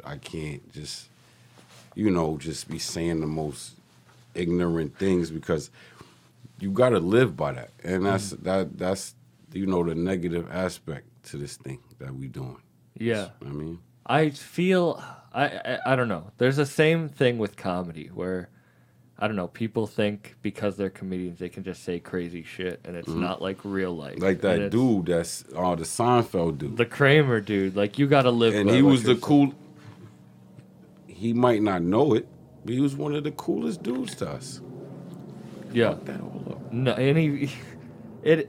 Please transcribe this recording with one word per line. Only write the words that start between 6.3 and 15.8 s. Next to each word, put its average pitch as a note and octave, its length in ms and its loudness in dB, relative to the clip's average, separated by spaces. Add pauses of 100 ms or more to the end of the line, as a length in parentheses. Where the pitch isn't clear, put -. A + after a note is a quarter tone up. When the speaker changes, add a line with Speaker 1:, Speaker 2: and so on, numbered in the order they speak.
Speaker 1:
you G2 120 -4
gotta A#2 280 6
live G2 380 4
by D2 160 -2
that. B1 160 -12 (140)
And F#2 240 0
that's, G2 260 0
Speaker 2:
Mm-hmm. - 100 -16
Speaker 1:
that, F#2 340 -2
that's, F#2 360 -4 (400)
you F#2+ 140 -4
know, F2+ 160 2
the E2+ 100 0
negative E2+ 580 -2
aspect F2 540 -6 (200)
to - 120 -14
this C#2+ 200 -10
thing C2+ 220 -12 (200)
that C2+ 140 -12
we C2+ 140 -10
doing. B1 300 -12 (400)
Speaker 2:
Yeah. G#2+ 320 -2 (160)
Speaker 1:
I C2+ 40 -12
mean, D#2 300 -8 (260)
Speaker 2:
I D3+ 260 2
feel, F3 720 0 (320)
I, C3+ 120 2
I, - 340 -4 (140)